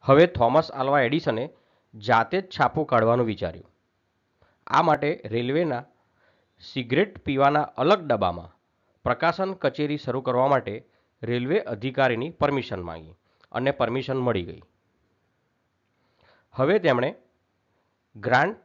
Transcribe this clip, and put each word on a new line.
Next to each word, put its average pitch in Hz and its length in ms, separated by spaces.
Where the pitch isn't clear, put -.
હવે 147 200
થોમસ 143 440
આલ્વા 135 300
એડિસને 131 500
જાતે 113 460
જ 185 100
છાપું 147 360
કાઢવાનું 117 400
વિચાર્યું. 90 440
આ 143 160
માટે 151 420
રેલવેના 123 600
સિગરેટ 135 460
પીવાના 143 440
અલગ 165 440
ડબ્બામાં 87 500
પ્રકાશન 170 480
કચેરી 147 460
શરૂ 131 220
કરવા 127 280
માટે 117 400
રેલવે 123 380
અધિકારીની 127 680
પરમિશન 143 520
માંગી 82 320
અને 135 180
પરમિશન 131 460
મળી 120 280
ગઈ. - 180
હવે 156 260
તેમણે 147 360
ગ્રાન્ડ 131 480